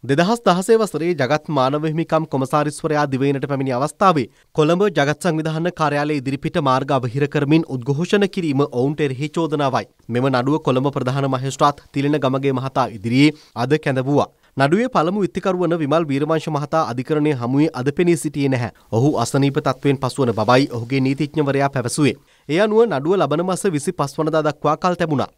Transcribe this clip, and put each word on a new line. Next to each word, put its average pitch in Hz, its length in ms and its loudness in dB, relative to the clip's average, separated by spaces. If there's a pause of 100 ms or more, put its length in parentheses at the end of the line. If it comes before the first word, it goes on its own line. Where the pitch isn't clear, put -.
දෙදහස් 170 400 0
දහසේ 190 340 4
වසරේ 175 340 -2
ජගත් 143 380 -2
මානව 147 380 0
හිමිකම් 160 400 -2
කොමසාරිස්වරයා 147 800 -2
දිවයිනට 139 400 0
පැමිණි 135 260 -2
අවස්ථාවේ 147 540 0 (280)
කොළඹ 170 300 2
ජගත් 147 360 0
සංවිධාන 160 500 -2
කාර්යාලය 147 480 -2
ඉදිරිපිට 135 420 -4
මාර්ග 135 300 0
අවහිර 131 360 0
කරමින් 147 400 2
උද්ඝෝෂණ 143 600 0
කිරීම 151 360 -2
ඔවුන්ට 139 420 0
එරෙහි 135 240 -4
චෝදනාවයි. 147 560 0 (200)
මෙම 123 240 0
නඩුව 135 320 0
කොළඹ 131 300 0
ප්‍රධාන 135 400 -2
මහේස්ත්‍රාත් 135 580 0
තිලින 143 300 0
ගමගේ 135 340 0
මහතා 131 360 -2
ඉදිරියේ 117 460 2 (180)
අද 127 240 0
කැඳවුවා. 135 540 0 (260)
නඩුවේ 175 320 2
පළමු 190 320 0
විත්තිකරු 185 380 -2
වන 175 180 2
විමල් 156 280 0
වීරවංශ 151 440 -2
මහතා 151 380 -2
අධිකරණය 147 460 0
හමුවේ 135 400 2
අද 127 180 -2
පෙනී 175 260 2
සිටියේ 147 320 -2
නැහැ. 120 260 -2 (140)
ඔහු 131 280 2
අසනීප 135 400 0
තත්ත්වයෙන් 139 440 -2
පසුවන 123 320 -2
බවයි 123 380 4
ඔහුගේ 120 280 -4
නීතිඥවරයා 139 720 0
පැවසුවේ. 127 440 0 (360)
ඒ 151 100 0
අනුව 214 260 4
නඩුව 165 320 0
ලබන 156 280 0
මස 185 260 -4
විසිපස් 147 440 -4
වනදා 156 280 0
දක්වා 151 340 0
කල් 180 220 -2
තැබුණා. 147 380 -2